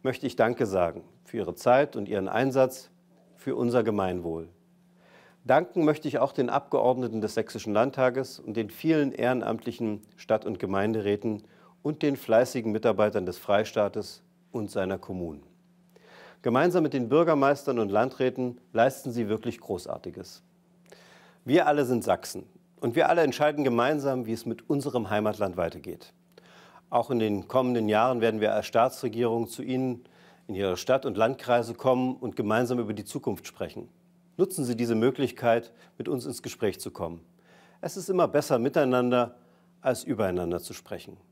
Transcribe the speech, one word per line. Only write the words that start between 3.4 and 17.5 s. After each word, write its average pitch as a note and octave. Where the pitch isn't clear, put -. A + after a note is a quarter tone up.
unser A#2+
Gemeinwohl. F2+
Danken D#3
möchte D3
ich B2+
auch C3+
den B2
Abgeordneten B2
des G#2+
Sächsischen A2
Landtages B2+
und A2+
den A2
vielen D3+
ehrenamtlichen A2+
Stadt- -
und G2+
Gemeinderäten G#2
und D3
den C#3+
fleißigen A#2
Mitarbeitern G#2
des F2+
Freistaates G#2
und G#2
seiner F#2+
Kommunen. F2
Gemeinsam D#3
mit C#3+
den B2
Bürgermeistern C#3+